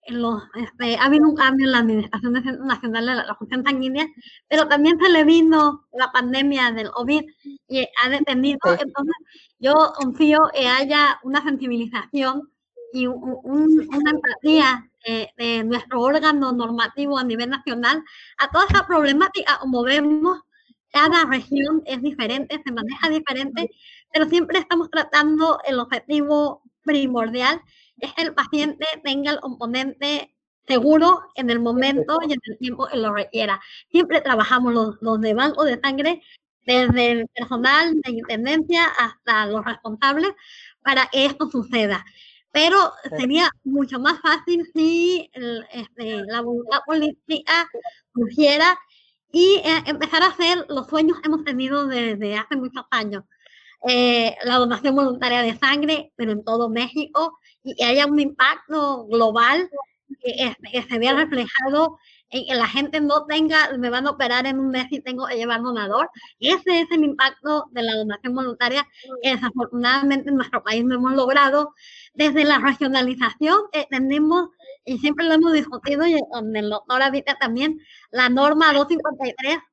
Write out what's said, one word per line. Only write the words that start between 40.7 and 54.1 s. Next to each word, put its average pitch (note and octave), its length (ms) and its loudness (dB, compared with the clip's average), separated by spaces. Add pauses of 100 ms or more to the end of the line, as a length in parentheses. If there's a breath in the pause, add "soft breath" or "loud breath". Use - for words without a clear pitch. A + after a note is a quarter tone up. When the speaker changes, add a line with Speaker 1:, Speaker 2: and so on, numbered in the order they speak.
Speaker 1:
para C4 240 0
que C4+ 180 0
esto C#4 240 -2
suceda. G#3+ 540 -2 (480 soft breath)
Pero E4+ 260 4 (260)
Speaker 2:
Sí. C4 60 -10 (100)
Speaker 1:
sería C#4+ 320 0 (120)
mucho C4 360 -2
más D4+ 220 0
fácil E4+ 520 0
si E4+ 600 0
el, A#3+ 380 -10
este, A3 540 -10
la A3+ 160 -6
voluntad A#3+ 420 -4
política D#4 840 -2 (420 loud breath)
surgiera D4 640 4 (560 soft breath)
y, F#4 320 6
eh, D#4+ 220 0
empezar D#4+ 380 -2
a F#4 60 4
hacer F4 380 0
los C#4 200 -6
sueños D#4 320 2
que - 80 -6
hemos D#4 160 0
tenido C#4 420 -2
desde A3 520 -4
hace A3 180 -6
muchos B3+ 340 -8
años. G#3 340 -4 (640 soft breath)
Eh, B3 560 2